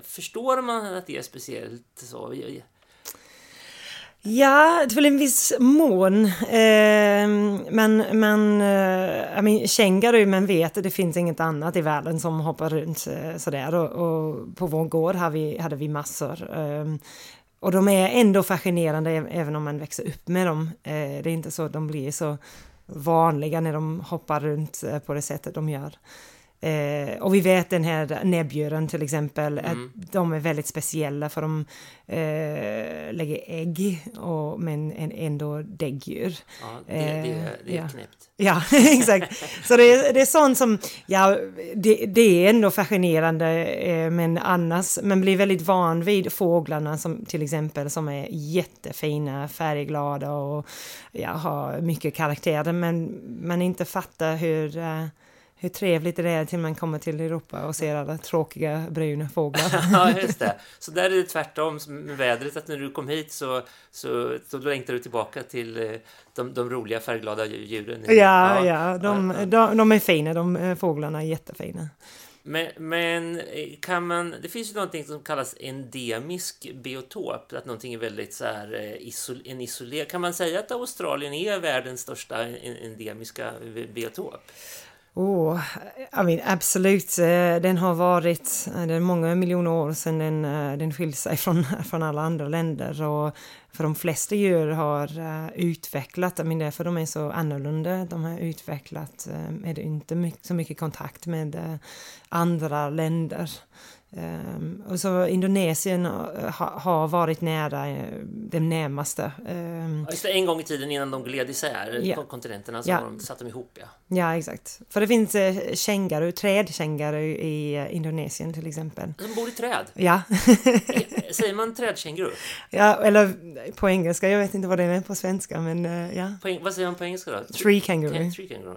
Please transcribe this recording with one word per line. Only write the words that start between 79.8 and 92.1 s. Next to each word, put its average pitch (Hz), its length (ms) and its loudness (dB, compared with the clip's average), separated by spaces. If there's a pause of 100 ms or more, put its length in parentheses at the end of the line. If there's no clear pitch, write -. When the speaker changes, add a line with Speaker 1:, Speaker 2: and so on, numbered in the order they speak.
Speaker 1:
kan 175 160 -8
man 175 140 -4
säga 175 240 -2
att 214 140 -8
Australien 147 640 -6
är 196 240 -4
världens 131 420 -4
största 117 440 -8
en-, 120 400 -12
endemiska 113 640 -12 (440)
biotop? 113 400 -8 (840)
Speaker 2:
Åh, 175 400 0 (600)
I - 20 4
mean, 170 220 4
absolut. 190 760 2
Eh, 175 440 4
den 185 160 2
har 180 160 2
varit, 175 840 2
eh, 170 100 -2
det 160 80 0
är 165 60 0
många 170 340 2
miljoner 180 360 2
år 156 220 0
sedan 160 260 -2
den, 156 260 0
eh, 143 340 -2
den 156 140 -2
skilde 147 240 -6
sig - 200 -4
från, 170 280 2 (100)
<laughs> - 160 -8
från 160 120 -4
alla 151 200 -2